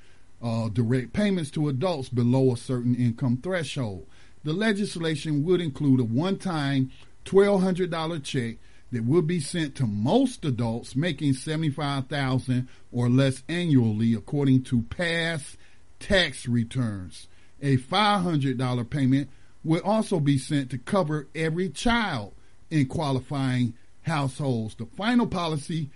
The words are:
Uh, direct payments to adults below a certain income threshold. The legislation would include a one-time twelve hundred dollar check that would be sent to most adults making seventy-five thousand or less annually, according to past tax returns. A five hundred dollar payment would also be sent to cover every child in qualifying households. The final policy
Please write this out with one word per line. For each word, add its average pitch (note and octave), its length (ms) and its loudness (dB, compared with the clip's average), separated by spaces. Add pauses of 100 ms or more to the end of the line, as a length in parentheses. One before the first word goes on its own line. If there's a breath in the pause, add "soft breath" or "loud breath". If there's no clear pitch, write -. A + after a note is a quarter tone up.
(420 soft breath)
Uh, A2+ 280 -2
direct A#2+ 420 0
payments F#3+ 400 0
to D3+ 160 -2
adults C#3 400 -2
below B2 460 4
a A#2+ 40 -4
certain B2 380 0
income B2 480 0
threshold. C3+ 640 -4 (380 soft breath)
The D3+ 80 -2
legislation E3 880 0
would F3 160 2
include C#3+ 400 2
a A#2+ 60 2
one-time C#3 840 0 (340 loud breath)
twelve G3 360 6
hundred F3+ 300 0
dollar E3 280 -4
check A#2 360 -4 (380 soft breath)
that A#2 120 -2
would D#3+ 200 4
be F3 140 0
sent D#3 340 -4
to C3 120 -2
most C#3+ 580 2
adults A#2 520 -2
making D3 380 0
seventy-five C#3+ 720 -2
thousand C3 600 0 (240 loud breath)
or A#2+ 160 0
less C3 400 4
annually, A#2+ 680 4
according C3 500 2
to A#2+ 180 0
past E3 720 -4 (440 soft breath)
tax F3 460 0
returns. A2+ 840 -2 (340 soft breath)
A C#3 160 4
five G3+ 460 2
hundred C#3 340 0
dollar B2 260 -2
payment C3+ 460 2 (340 soft breath)
would D#3+ 200 2
also G3+ 360 0
be C#3+ 180 2
sent C#3 340 -2
to C3+ 60 -6
cover D3+ 580 -2
every D#3+ 340 -2
child G3+ 640 0 (360 soft breath)
in D3 180 2
qualifying C3 880 -2 (260 soft breath)
households. C3+ 760 -2
The A2+ 120 -10
final A#3 400 2
policy D#3+ 680 -4